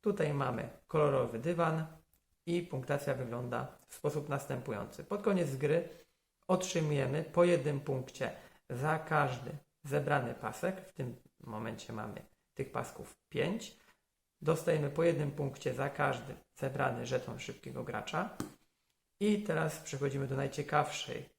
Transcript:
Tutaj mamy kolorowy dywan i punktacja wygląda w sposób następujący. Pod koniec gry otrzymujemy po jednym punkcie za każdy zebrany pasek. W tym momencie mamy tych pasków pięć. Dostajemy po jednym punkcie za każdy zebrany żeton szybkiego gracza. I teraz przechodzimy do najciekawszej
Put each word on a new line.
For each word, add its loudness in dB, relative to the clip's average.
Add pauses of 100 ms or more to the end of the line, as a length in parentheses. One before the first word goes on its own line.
Tutaj 2
mamy -2 (180)
kolorowy 4
dywan 2 (600)
i 2
punktacja -2
wygląda -4 (200)
w -18
sposób -2
następujący. -4
Pod -4
koniec 4
gry 2 (580)
otrzymujemy 2
po 6
jednym 6
punkcie -4 (380)
za 0
każdy 0 (320)
zebrany 2
pasek. -4
W -20
tym -6 (240)
momencie -8
mamy -8 (320)
tych -6
pasków -6 (120)
pięć. -2 (640)
Dostajemy 2
po 2
jednym 4
punkcie -2
za -2
każdy -2 (200)
zebrany -2
żeton -2
szybkiego -8
gracza. -4 (840)
I 4
teraz 0
przechodzimy -2
do -2
najciekawszej 0